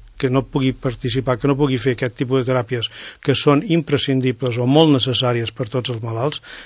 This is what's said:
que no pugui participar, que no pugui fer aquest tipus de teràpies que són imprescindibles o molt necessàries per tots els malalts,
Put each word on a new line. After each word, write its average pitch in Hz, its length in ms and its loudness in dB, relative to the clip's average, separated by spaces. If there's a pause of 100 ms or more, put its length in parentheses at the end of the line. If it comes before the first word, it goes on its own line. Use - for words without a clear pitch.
(220)
que 131 80 0
no 127 140 2
pugui 131 300 0 (120)
participar, 123 540 -2
que 143 100 0
no 139 80 2
pugui 131 240 0
fer 123 140 0
aquest 123 240 -4
tipus 131 220 0
de 120 100 -4
teràpies 123 400 -4 (340)
que 143 120 2
són 147 260 4 (140)
imprescindibles 131 840 -2
o 123 80 0
molt 151 280 6
necessàries 120 580 -2
per 123 140 -6
tots 123 260 -4
els 113 80 -8
malalts, 117 400 -4 (220)